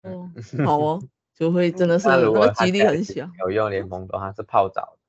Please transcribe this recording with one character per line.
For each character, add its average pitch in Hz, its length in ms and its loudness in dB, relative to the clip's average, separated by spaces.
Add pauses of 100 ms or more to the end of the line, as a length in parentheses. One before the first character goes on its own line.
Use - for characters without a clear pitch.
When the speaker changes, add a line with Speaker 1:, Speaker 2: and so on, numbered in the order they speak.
Speaker 1:
哦， 180 320 -12
Speaker 2:
嗯。 127 300 -4
Speaker 1:
好 151 140 2
哦， 156 220 -2 (340)
就 165 160 -2
会 175 200 2
真 180 160 0
的 170 120 2
是 190 80 0
Speaker 2:
那 131 120 6
如 110 140 4
果 104 140 6
他 104 60 2
家 113 120 0
里 180 140 2
Speaker 1:
那 220 60 4
个 156 120 2
几 185 160 -6
率 131 100 -8
很 175 60 -12
小。 - 0 - (160)
Speaker 2:
有 95 60 -2
用 107 180 0
莲 95 180 -4
蓬 92 200 -10
头， 95 100 -8
他 98 160 -8
是 107 100 -12
泡 101 260 2
澡。 - 280 -10 (120)